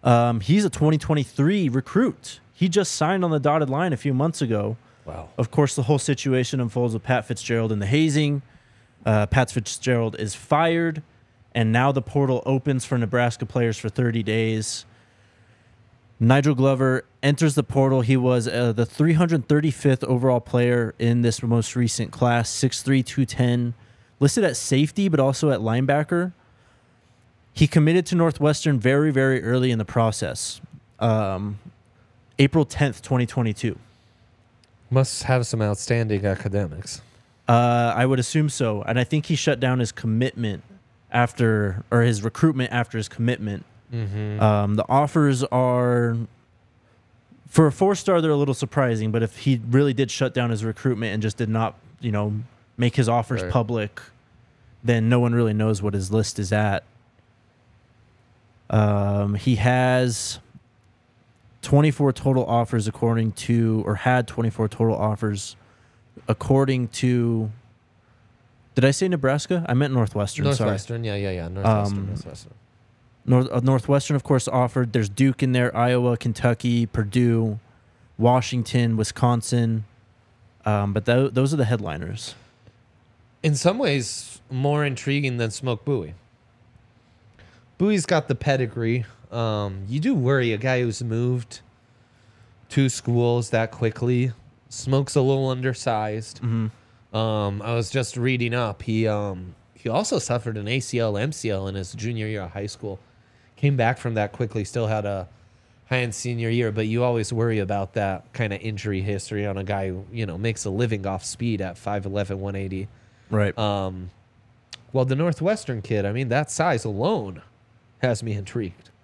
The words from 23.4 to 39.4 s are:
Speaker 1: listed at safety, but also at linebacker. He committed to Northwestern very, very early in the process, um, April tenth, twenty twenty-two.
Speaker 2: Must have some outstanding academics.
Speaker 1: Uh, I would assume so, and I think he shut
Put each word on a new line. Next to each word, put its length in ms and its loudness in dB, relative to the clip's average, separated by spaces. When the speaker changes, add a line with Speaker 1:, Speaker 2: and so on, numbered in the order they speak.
Speaker 1:
listed 240 4
at 140 2
safety, 520 0
but 100 2
also 320 2
at 80 0
linebacker. 720 0
He 140 4
committed 380 4
to 100 -4
Northwestern 640 2
very, 320 2
very 320 2
early 280 2
in 60 0
the 60 -2
process, 800 -2
um, 580 0
April 280 4
tenth, 360 -2
twenty 240 0
twenty-two. 540 -4
Speaker 2:
Must 320 0
have 240 0
some 140 -4
outstanding 640 0
academics. 760 -4
Speaker 1:
Uh, 460 4
I 100 2
would 140 2
assume 280 0
so, 360 -2
and 160 0
I 40 2
think 220 -2
he 100 0
shut 240 0